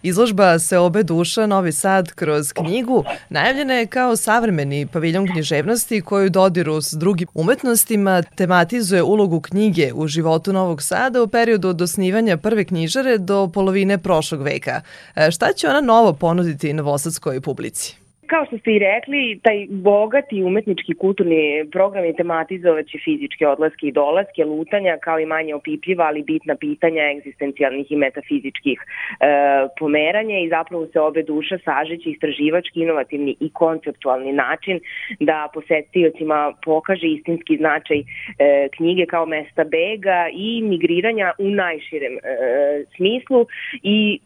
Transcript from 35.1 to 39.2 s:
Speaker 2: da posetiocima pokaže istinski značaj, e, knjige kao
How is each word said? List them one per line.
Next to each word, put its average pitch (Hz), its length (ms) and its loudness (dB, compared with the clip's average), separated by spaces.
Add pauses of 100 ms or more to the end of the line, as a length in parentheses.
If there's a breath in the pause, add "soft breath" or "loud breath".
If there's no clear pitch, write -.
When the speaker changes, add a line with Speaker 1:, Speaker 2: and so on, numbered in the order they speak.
Speaker 2:
da 151 340 0
posetiocima 156 1000 0 (120)
pokaže 160 420 -2
istinski 160 500 -2
značaj, 151 420 0
e, 139 60 -6 (720 loud breath)
knjige 175 300 0
kao 165 200 -2